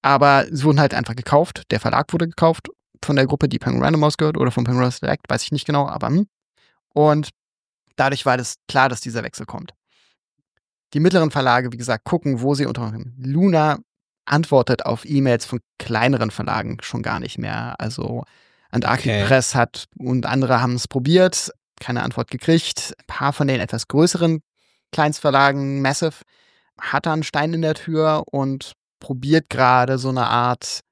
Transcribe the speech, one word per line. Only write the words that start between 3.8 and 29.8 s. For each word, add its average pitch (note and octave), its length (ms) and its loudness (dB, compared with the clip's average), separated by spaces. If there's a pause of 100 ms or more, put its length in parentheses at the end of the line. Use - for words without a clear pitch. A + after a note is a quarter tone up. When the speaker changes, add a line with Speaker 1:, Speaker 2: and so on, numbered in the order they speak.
Speaker 1:
Random D3+ 220 2
House D3+ 140 2
gehört D3+ 180 0
oder B2 160 0
von B2 140 -2
Penguin B2 180 0
Random B2 100 0
House - 60 -12
Select, - 300 -4
weiß B2 140 -2
ich - 100 -6
nicht D3 120 -4
genau, C#3+ 220 0
aber, - 200 -6
hm. F3 200 0 (680)
Und D3+ 360 2 (680)
dadurch C3+ 300 0
war B2+ 100 4
das B2 200 -6 (120)
klar, C3+ 220 2
dass A#2+ 100 -6
dieser A#2 240 -8
Wechsel - 220 -12
kommt. - 260 -14 (1200)
Die D3 40 0
mittleren E3+ 300 4
Verlage, B2+ 420 2
wie A#2 60 -12
gesagt, A#2+ 260 -4
gucken, C#3+ 380 -2
wo C#3 140 0
sie C3+ 100 -2
unter-, A#2 260 -6 (280)
Luna D3+ 580 2 (480)
antwortet C#3 600 2
auf - 180 -4
E-Mails C3+ 400 2
von A#2+ 140 -6 (180)
kleineren A2+ 540 0
Verlagen G#2+ 500 -6
schon - 220 -8
gar A2+ 160 -4
nicht A#2 180 -12
mehr. G#2+ 420 -8
Also A#2 440 -8 (480)
Antarctic A#2+ 400 0
Speaker 2:
Okay. G#2 160 0
Speaker 1:
Press B2+ 260 4
hat - 320 0 (140)
und B2 260 -2
andere B2+ 360 2
haben's B2 260 -2
probiert, E3+ 640 2 (280)
keine B2 220 -6
Antwort B2 300 -6
gekriegt. - 680 0
Ein - 80 -20
paar C#3+ 280 -4
von C#3 140 -2
den C3 120 0
etwas - 280 -6
größeren E3 540 2 (500)
Kleinstverlagen, C#3 920 0
Massive, C3+ 320 -2 (680)
hat - 240 -4
da E3 80 0
einen D#3+ 80 -2
Stein D3+ 320 -4
in E3 80 -2
der D#3 140 0
Tür D#3 560 0
und C3+ 420 -4 (260)
probiert C#3 500 0
gerade B2+ 500 4